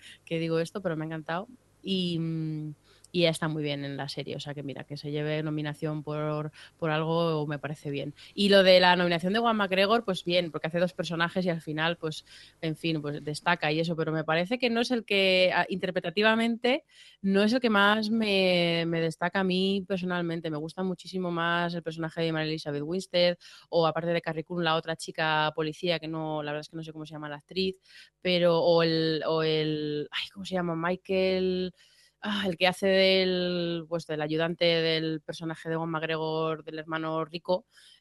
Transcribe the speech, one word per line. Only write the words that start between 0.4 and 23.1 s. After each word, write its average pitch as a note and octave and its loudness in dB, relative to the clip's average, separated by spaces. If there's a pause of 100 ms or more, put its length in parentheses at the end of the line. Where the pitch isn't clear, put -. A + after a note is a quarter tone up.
esto, E3+ -6
pero F3 -2
me D#3 -6
ha - -6
encantado. E3 -6 (360)
Y, F3+ 0
mm, D#3 -4 (380)
y F3 2
está D#3+ 0
muy D#3 -2
bien C#3+ -4
en C#3 -6
la C#3 -6
serie, - -8
o D3 -8
sea C#3+ -10
que C#3+ -10
mira, C3+ -10
que D3 -12
se D3 -10
lleve D3+ -2
nominación D3+ -4
por, D3+ -4 (260)
por E3 -2
algo D#3+ 0
me D3 -4
parece D3 -8
bien. C#3+ -6 (200)
Y G3+ 2
lo G3 10
de F#3 10
la F3+ 8
nominación F3 2
de G#3+ 0
Ewan A#3 2
McGregor, G3+ 2
pues F#3 -4
bien, F3 0
porque D#3 -4
hace E3+ -2
dos F3 2
personajes E3+ -2
y F#3 0
al E3 -2
final, D#3+ -2
pues, D#3+ -8 (340)
en D#3+ -4
fin, E3 -2
pues D3 -8
destaca D3+ 0
y D#3 0
eso, E3 -2
pero D#3 -2
me D#3 -2
parece F3+ 0
que A#3+ 0
no A#3 0
es B3 -2
el A#3 -2
que, F#3 4
ah, F3 2
interpretativamente, G#3+ 0 (380)
no G3 4
es G#3+ 2
el C4 0
que A#3+ 2
más G#3 4
me, F#3 2
me E3 0
destaca F3 -2
a - 2
mí F#3+ 2
personalmente. F3 -4
Me D3+ -4
gusta D#3+ -6
muchísimo F3+ -4
más E3+ 0
el E3+ -6
personaje D#3+ -6
de E3 0
Mary D#3 -2
Elizabeth D3+ -6
Winstead, F3 2 (320)